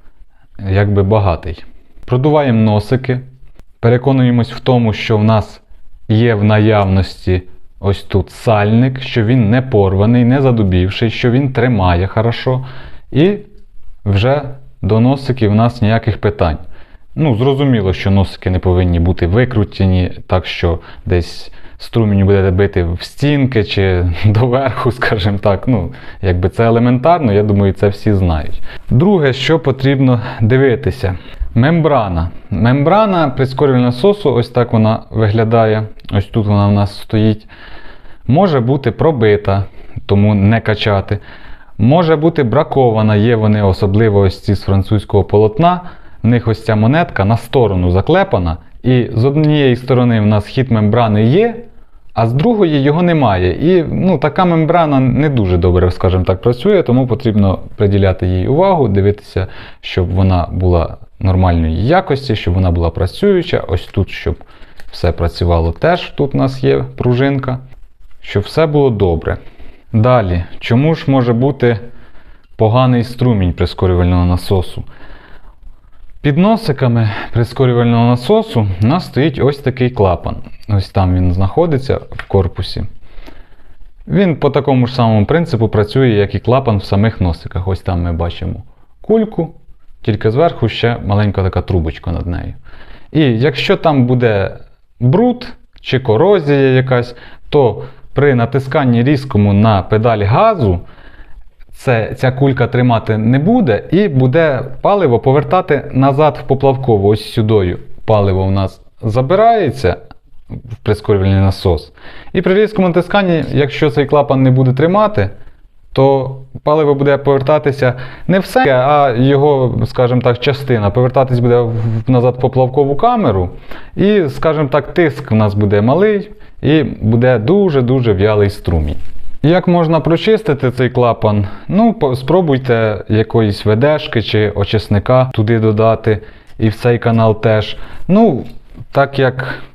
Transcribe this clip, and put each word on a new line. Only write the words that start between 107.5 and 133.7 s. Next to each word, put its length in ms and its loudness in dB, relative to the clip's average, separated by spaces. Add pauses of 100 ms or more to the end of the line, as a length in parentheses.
паливо 380 2
у 80 -2
нас 300 -4 (220)
забирається 920 0 (540)
в 320 -14
прискорювальний 580 0
насос. 520 0 (400)
І 100 -2
при 120 2
різкому 340 2
натисканні, 640 0
якщо 380 0
цей 160 0
клапан 360 2
не 80 4
буде 220 4
тримати, 580 0 (600)
то 440 0 (260)
паливо 320 2
буде 240 2
повертатися 760 0 (340)
не 100 2
все, 380 0
а 340 2
його, 760 2
скажімо 340 0
так, 180 0
частина. 520 0
Повертатись 480 0
буде 220 2
в, 140 -2 (320)
назад 320 2
в 20 -6
поплавкову 560 0
камеру. 540 0 (460)
І, 320 2
скажімо 440 0
так, 220 -2
тиск 380 0
у 20 0
нас 200 2
буде 260 2
малий 500 0 (320)
і 200 2
буде 560 0
дуже-дуже 760 2
в'ялий 380 2
струмінь. 460 -2 (480)
Як 240 2
можна 320 2
прочистити 720 0
цей 200 0
клапан? 560 0 (220)
Ну, 260 2
по-, 220 -2
спробуйте 920 0
якоїсь 560 0
ведешки 580 0